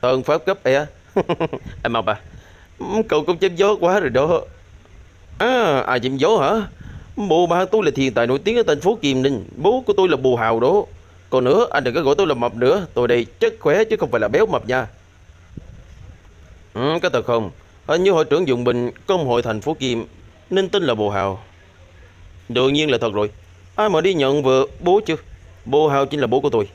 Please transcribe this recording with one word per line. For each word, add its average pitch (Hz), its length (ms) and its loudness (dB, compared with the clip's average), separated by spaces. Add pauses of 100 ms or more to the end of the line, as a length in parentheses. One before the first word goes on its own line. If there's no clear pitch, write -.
Thần 131 200 0
pháp 151 240 -2
cấp 190 160 -2
E? 139 240 0 (280)
<laughs> - 680 -4
Anh 120 100 -2
Mập 113 140 -2
à, 107 140 -2 (880)
cậu 151 160 0
cũng 170 140 -2
chém 180 180 -2
gió 196 240 2
quá 185 200 2
rồi 147 100 -2
đó. 143 300 0 (1000)
À, 214 420 2
ai 123 200 -2
chém 131 160 -4
gió 165 200 2
hả? 185 300 0 (500)
Bố 180 300 2
ba 175 180 2
tôi 208 200 0
là 151 100 2
thiên 131 200 0
tài 117 120 2
nổi 131 120 0
tiếng 202 180 -2
ở 233 60 2
thành 160 180 0
phố 202 220 0
Kim 131 200 0
Ninh. 127 220 -2 (120)
Bố 220 300 0
của 208 60 0
tôi 196 160 2
là 156 80 2
Bồ 127 200 2
Hào 113 240 0
đó. 170 220 2 (480)
Còn 127 140 2
nữa, 180 260 4
anh 139 140 -2
đừng 123 100 -2
có 165 80 0
gọi 139 160 4
tôi 196 80 2
là 151 80 2
mập 120 220 -4
nữa. 151 380 2
Tôi 123 140 0
đây 120 160 2
chất 220 360 -2
khỏe 170 240 2
chứ 220 120 -2
không 160 140 -4
phải 117 100 0
là 104 80 0
béo 165 180 2
mập 139 220 -4
nha. 127 180 -2 (1900)
Ừ, 143 280 -2
có 180 60 0
thật 123 180 -2
không? 113 240 0 (360)
Hình 170 180 0
như 196 60 4
hội 160 140 2
trưởng 156 240 0
Dụng 123 160 0
Bình, 120 260 0 (160)
công 180 200 0
hội 120 160 0
thành 110 180 -4
phố 147 140 -4
Kim 123 320 -4 (440)
Ninh 190 180 0
tên 196 140 -2
là 135 120 0
Bồ 107 160 -2
Hào. 98 320 -4 (1080)
Đương 127 240 2
nhiên 151 180 0
là 120 80 2
thật 113 160 -2
rồi. 104 160 0 (460)
Ai 214 120 2
mà 170 120 2
đi 185 140 2
nhận 143 280 2
vợ 131 240 4 (140)
bố 180 260 4
chứ? 160 100 -2 (480)
Bồ 151 240 2
Hào 139 180 2
chính 147 140 -4
là 127 60 0
bố 127 140 2
của 143 100 0
tôi. 107 240 0